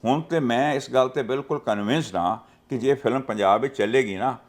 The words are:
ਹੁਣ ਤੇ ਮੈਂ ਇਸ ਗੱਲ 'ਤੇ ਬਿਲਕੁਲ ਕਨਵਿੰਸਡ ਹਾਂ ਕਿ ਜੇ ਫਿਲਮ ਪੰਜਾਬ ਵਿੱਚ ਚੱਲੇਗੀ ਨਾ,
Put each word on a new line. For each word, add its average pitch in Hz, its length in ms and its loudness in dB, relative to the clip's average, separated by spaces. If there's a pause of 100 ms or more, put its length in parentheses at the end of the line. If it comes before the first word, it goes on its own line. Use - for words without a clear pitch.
ਹੁਣ 135 160 2
ਤੇ 165 180 -2
ਮੈਂ 131 340 0
ਇਸ 131 200 -6
ਗੱਲ 127 140 4
'ਤੇ 135 160 -4
ਬਿਲਕੁਲ 139 360 -4
ਕਨਵਿੰਸਡ 110 560 -2
ਹਾਂ 90 220 0 (320)
ਕਿ 135 80 -4
ਜੇ 131 160 2
ਫਿਲਮ 131 280 0
ਪੰਜਾਬ 107 400 2
ਵਿੱਚ 107 160 -4
ਚੱਲੇਗੀ 107 400 0
ਨਾ, 120 200 -4 (120)